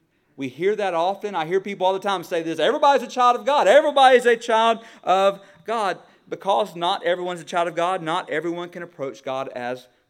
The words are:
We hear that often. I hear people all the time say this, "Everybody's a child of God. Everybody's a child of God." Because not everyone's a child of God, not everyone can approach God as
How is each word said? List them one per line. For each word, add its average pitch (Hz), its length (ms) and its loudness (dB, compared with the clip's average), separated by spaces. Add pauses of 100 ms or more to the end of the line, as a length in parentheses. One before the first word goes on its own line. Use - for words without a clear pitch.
(360)
We 135 120 -8
hear 175 280 -2
that 196 160 -2
often. 196 420 -2
I 160 120 -4
hear 185 140 0
people 185 260 -4
all 190 80 2
the 196 40 -4
time 190 240 -4
say 165 200 -6
this, 160 160 -6
"Everybody's 269 440 2
a 247 80 -12
child 247 260 2
of 214 100 -6
God. 262 200 2
Everybody's 262 600 6
a 233 100 4
child 226 480 0 (180)
of 190 380 2 (240)
God." 208 340 -4 (300)
Because 190 480 -2
not 175 280 -2
everyone's 175 360 -2
a 156 40 -14
child 175 240 -2
of 160 60 -10
God, 175 280 -2
not 165 260 -4
everyone 170 400 -6
can 175 140 -16
approach 143 420 -12
God 131 260 -6
as 123 360 -10 (240)